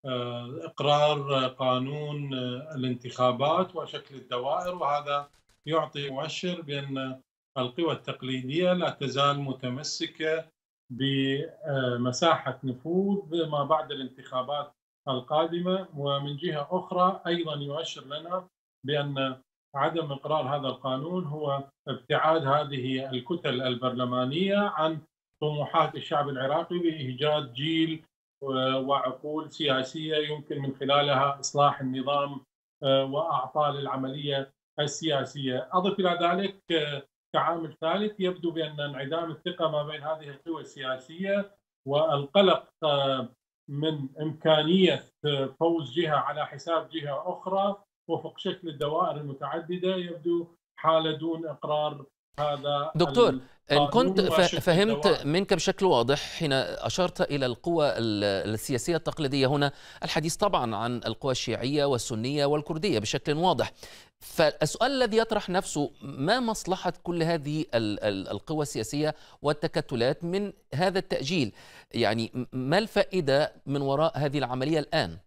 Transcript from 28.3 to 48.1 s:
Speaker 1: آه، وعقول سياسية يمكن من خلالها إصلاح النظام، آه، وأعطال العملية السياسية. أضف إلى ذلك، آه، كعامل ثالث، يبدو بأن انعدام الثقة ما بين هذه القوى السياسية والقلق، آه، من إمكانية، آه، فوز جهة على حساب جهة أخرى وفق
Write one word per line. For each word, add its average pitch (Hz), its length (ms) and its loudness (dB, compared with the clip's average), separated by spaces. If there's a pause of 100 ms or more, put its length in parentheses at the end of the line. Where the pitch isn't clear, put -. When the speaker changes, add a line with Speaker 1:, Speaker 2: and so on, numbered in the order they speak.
Speaker 1:
آه، 135 340 0
وعقول 139 760 -2
سياسية 151 640 -2
يمكن 151 460 -2
من 135 140 -4
خلالها 139 640 2
إصلاح 143 420 2
النظام، 135 600 -2 (420)
آه، 135 200 4
وأعطال 143 760 0
العملية 139 720 -4 (280)
السياسية. 139 920 -2
أضف 185 260 2
إلى 175 220 2
ذلك، 185 500 -2
آه، 147 320 -2 (300)
كعامل 156 480 -2
ثالث، 202 380 0
يبدو 180 320 -2
بأن 151 280 -4
انعدام 147 520 -4
الثقة 165 400 -2
ما 147 120 0
بين 151 180 -8
هذه 151 280 -6
القوى 143 320 -8
السياسية 160 880 -4 (360)
والقلق، 156 800 4 (160)
آه، 135 460 2 (400)
من 147 400 -2 (120)
إمكانية، 156 800 4 (220)
آه، 139 340 0
فوز 160 400 2
جهة 156 160 2
على 147 300 0
حساب 156 440 -4
جهة 143 340 -6 (100)
أخرى 196 420 0 (340)
وفق 156 280 -4